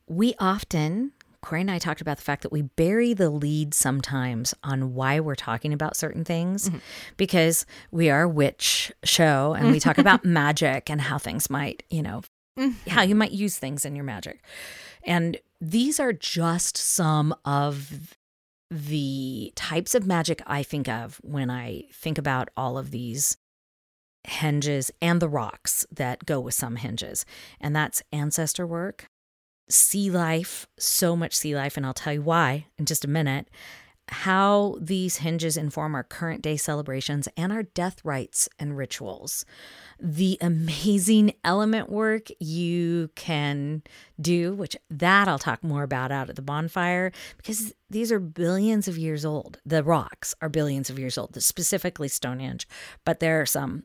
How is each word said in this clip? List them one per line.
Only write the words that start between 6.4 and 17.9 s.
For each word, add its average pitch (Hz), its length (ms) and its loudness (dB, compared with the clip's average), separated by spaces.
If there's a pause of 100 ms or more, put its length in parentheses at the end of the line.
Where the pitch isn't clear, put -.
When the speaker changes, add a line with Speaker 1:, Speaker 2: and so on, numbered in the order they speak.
Speaker 2:
Mm-hmm. 156 80 -4 (400)
Speaker 1:
because 165 480 4 (240)
we 165 180 4
are 143 140 6
a 175 60 4
witch - 640 2 (140)
show 151 540 6
and 233 120 8
we 247 100 8
talk - 180 4
about 285 260 8
Speaker 2:
<laughs> - 0 -
Speaker 1:
magic 147 640 4
and 151 140 0
how 135 160 0
things - 320 -4
might, 139 400 -4
you 156 120 0
know, - 200 -6 (360)
Speaker 2:
Mm-hmm. 262 320 -2
Speaker 1:
how 202 120 4
you 190 120 4
might 214 180 4
use 196 260 -2
things 139 280 -4
in 143 100 -6
your 143 80 -6
magic. - 380 -10 (640)
And 170 340 2 (220)
these 226 400 2
are 240 120 2
just 170 640 -2
some 156 580 2 (120)
of 143 680 -2 (560)